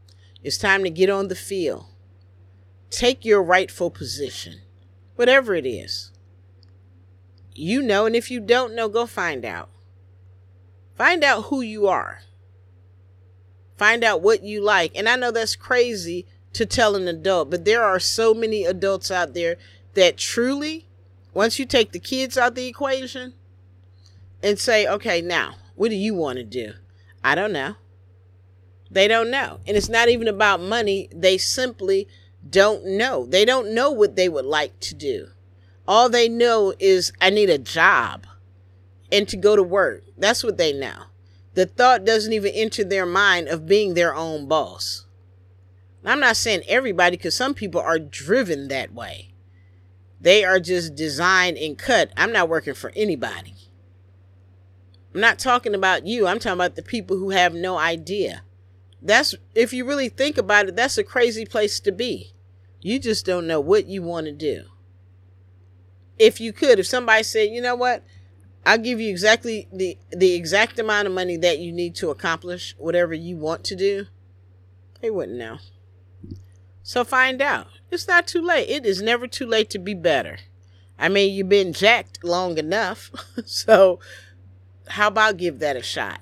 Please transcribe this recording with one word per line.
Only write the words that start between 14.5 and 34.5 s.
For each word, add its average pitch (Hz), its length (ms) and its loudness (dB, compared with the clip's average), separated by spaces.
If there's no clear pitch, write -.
like. 190 320 2
And 208 120 -2
I 240 80 4
know 247 160 -2
that's 226 240 -2
crazy 208 680 -2
to 220 120 -2
tell 208 300 2
an 185 120 -2
adult, 165 440 -2
but 170 140 -4
there 226 180 4
are 190 160 2
so 226 340 2
many 220 320 -2
adults 190 460 -2
out 175 220 -2
there 170 240 -4
that 180 240 6
truly, 285 680 -4
once 226 260 0
you 262 60 -4
take 247 260 2
the 175 80 -10
kids 262 380 -4
out 240 180 2
the 254 120 -8
equation 262 640 -6
and 208 160 0
say, 214 300 2
"Okay, 190 340 -2
now, 156 340 -4
what 226 140 0
do 220 60 -2
you 208 180 -2
want 143 240 -4
to 123 60 -10
do?" 107 300 -10
I 135 120 4
don't 202 180 -2
know. 147 220 -6
They 196 180 4
don't 226 220 2
know. 254 360 -6
And 208 120 0
it's 208 120 -2
not 233 200 4
even 233 180 0
about 202 320 2
money. 196 540 -4
They 185 240 2
simply 196 720 -2
don't 196 380 2
know. 196 400 -2
They 185 200 4
don't 240 280 0
know 269 180 2
what 208 240 2
they 185 120 2
would 143 180 -4
like 151 360 -2